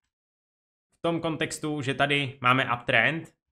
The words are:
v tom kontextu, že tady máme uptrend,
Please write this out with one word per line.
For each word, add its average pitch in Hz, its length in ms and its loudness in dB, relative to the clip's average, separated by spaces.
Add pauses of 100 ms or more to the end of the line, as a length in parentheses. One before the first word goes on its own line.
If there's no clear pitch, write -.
(960)
v - 40 -20
tom 165 200 0
kontextu, 156 600 -4
že 135 120 -2
tady 143 480 0
máme 127 320 4
uptrend, 127 600 0 (180)